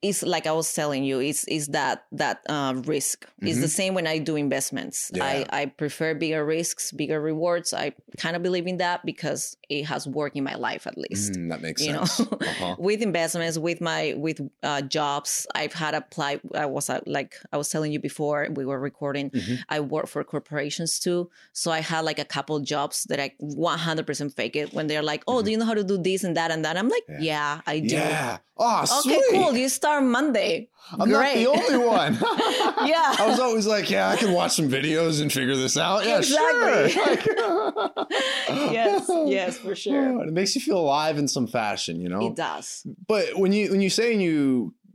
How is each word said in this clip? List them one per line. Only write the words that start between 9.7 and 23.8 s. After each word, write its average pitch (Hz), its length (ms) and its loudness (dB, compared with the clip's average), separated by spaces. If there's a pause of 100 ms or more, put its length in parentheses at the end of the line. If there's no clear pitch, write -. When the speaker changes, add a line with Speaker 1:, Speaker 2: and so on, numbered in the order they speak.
Speaker 1:
has 147 220 -6
worked 143 300 -4
in 139 80 -2
my - 100 -6
life, - 320 -4
at - 100 -10
least. 101 380 -4
Speaker 2:
Mm, 85 160 -4
that 80 100 -6
makes 80 240 -4
Speaker 1:
You 151 80 -2
know? 151 140 -2
Speaker 2:
sense. - 260 0
Uh-huh. - 440 -4
Speaker 1:
<laughs> - 20 -14
With 208 240 0
investments, 165 560 -2
with 165 240 -2
my, 160 340 -2
with, 156 240 -4 (220)
uh, 143 200 -2
jobs, 143 720 -2
I've 151 200 -4
had 156 200 -4
apply. 143 460 -4 (140)
I 151 100 -2
was, 139 240 -4
uh, 127 180 -2
like 139 300 -6 (160)
I 151 60 -2
was 147 100 -4
telling 156 240 -2
you 147 80 -2
before 147 500 -2
we 143 140 -4
were 131 160 -4
recording, 139 500 -4
Speaker 2:
Mm-hmm. 117 240 -2 (140)
Speaker 1:
I 151 120 -2
work 151 280 -4
for 147 160 -6
corporations 151 720 -6
too. 175 300 -2 (240)
So - 180 -4
I 160 100 0
had, 160 260 -2
like, 151 120 -2
a 147 60 -4
couple 151 360 -4
jobs 143 500 -2
that 147 100 -2
I 139 180 -4
one 147 400 -2
hundred 160 280 -2